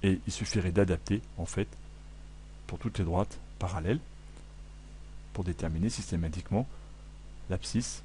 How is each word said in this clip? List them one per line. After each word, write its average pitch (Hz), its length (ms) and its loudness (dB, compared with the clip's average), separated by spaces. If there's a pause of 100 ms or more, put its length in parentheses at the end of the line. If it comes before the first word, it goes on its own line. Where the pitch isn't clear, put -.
et 95 240 8
il - 60 0
suffirait 92 400 2
d'adapter, 98 480 6 (160)
en 87 80 -2
fait, - 240 0 (960)
pour - 140 -4
toutes - 180 -2
les 98 80 4
droites 87 320 2 (220)
parallèles, 92 400 2 (1300)
pour 98 100 0
déterminer 85 460 2
systématiquement 90 760 0 (840)
l'abscisse - 560 0